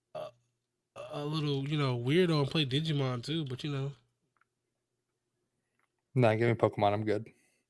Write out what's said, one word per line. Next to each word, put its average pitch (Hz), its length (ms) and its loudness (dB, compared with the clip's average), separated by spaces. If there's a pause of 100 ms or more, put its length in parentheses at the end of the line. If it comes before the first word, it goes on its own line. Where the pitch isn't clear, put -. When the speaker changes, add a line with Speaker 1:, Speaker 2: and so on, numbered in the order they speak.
(140)
Speaker 1:
a, - 40 -8
a, - 100 -10 (880)
a 147 100 -6
little, 147 440 -2
you 156 100 -2
know, 131 200 0
weirdo 156 420 2
and 135 100 0
play 160 160 0
Digimon 135 580 -2
too, 160 200 -4
but, 127 200 -8
you 151 80 -4
know. 139 200 -4 (2250)
Speaker 2:
Nah, 117 200 6
give 117 140 4
me 117 60 4
Pokemon. 104 380 2
I'm 107 120 -2
good. 107 220 0 (440)